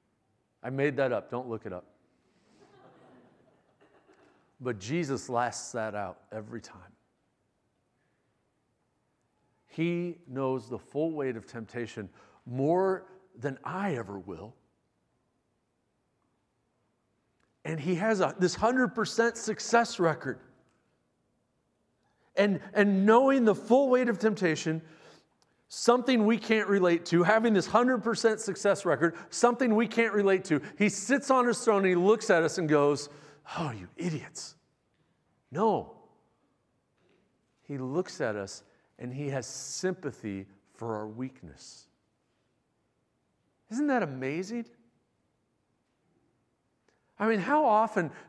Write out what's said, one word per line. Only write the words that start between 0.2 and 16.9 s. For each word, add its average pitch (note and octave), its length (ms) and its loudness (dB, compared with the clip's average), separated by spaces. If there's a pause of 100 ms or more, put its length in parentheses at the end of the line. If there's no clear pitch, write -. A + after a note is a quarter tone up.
I B2 100 -10
made C#3 260 -2
that C3+ 160 0
up. G#2 180 -4
Don't B2+ 180 -8
look A2 160 -10
it G2 80 -8
up. F2+ 120 -12 (2750)
But A#2+ 200 -6
Jesus C3+ 480 -4
lasts A#2+ 420 -4
that A2 240 -6
out G2 240 -10 (140)
every A2 280 -12
time. - 200 -20 (3000)
He E3+ 580 -4
knows C3 420 -4
the A#2 120 -8
full D#3+ 320 -6
weight C3+ 240 -4
of G#2+ 100 -14
temptation A2+ 640 -10 (360)
more F3 600 0 (340)
than C3+ 240 -8
I F#3 320 -4
ever G2+ 240 -8
will. F#2 340 -14 (3000)